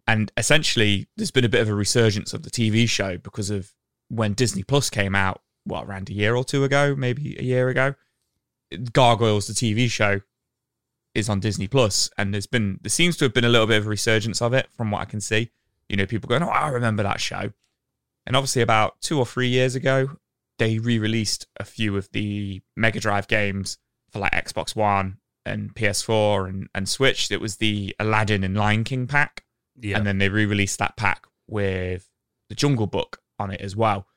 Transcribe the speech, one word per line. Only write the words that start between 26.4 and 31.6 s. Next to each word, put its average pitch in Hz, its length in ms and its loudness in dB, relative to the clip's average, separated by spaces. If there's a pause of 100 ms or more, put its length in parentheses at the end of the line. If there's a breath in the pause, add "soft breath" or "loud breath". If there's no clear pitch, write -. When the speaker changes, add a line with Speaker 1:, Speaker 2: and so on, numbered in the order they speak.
Speaker 1:
and, 95 280 -8
and 98 140 -6
Switch. - 420 0
It 101 100 -4
was 104 160 -8
the 104 420 -2
Aladdin 107 440 2
and 95 140 -2
Lion 107 260 2
King 127 240 -4
pack. 143 340 0 (360)
Speaker 2:
Yeah. 104 200 -4
Speaker 1:
And 104 100 0
then 98 120 0
they 98 100 4
re-released 101 500 0
that - 160 -2
pack - 320 -2 (220)
with 95 600 -4 (380)